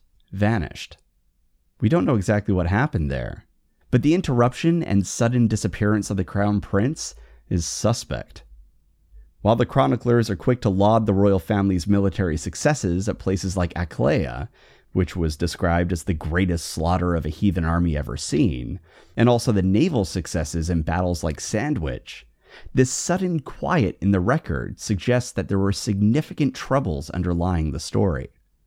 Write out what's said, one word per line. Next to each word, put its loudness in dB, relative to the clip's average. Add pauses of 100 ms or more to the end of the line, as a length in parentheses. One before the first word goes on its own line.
(340)
vanished. -2 (800)
We 2
don't 2
know 2
exactly 0
what 2
happened 0
there, -8 (440)
but 4
the 4
interruption 2
and 2
sudden 2
disappearance 0
of -2
the 0
crown 0
prince -2 (340)
is 0
suspect. -4 (1000)
While 4
the 2
chroniclers 2
are -2
quick 0
to 2
laud 4
the 2
royal 4
family's 0
military 2
successes -2
at -4
places -2
like -2
Akleia, -2 (440)
which 0
was 0
described 0
as -4
the -2
greatest -2
slaughter 0
of -2
a -4
heathen 0
army 0
ever -6
seen, -2 (380)
and 4
also 2
the 2
naval 2
successes -4
in 0
battles -2
like -4
Sandwich, -6 (480)
this 4
sudden -2
quiet -2
in 2
the 4
record -2
suggests 0
that -4
there 0
were 2
significant 0
troubles -2
underlying 0
the -4
story. -2 (380)